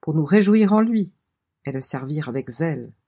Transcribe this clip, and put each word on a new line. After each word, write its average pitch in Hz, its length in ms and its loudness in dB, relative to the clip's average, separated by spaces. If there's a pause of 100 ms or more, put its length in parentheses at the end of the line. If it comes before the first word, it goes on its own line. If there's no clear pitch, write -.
pour 156 140 -6
nous 156 100 0
réjouir 202 500 4
en 214 60 4
lui 220 340 0 (500)
et 139 80 -8
le 135 80 -6
servir 139 480 -6
avec 127 220 -6
zèle. 139 420 -6 (160)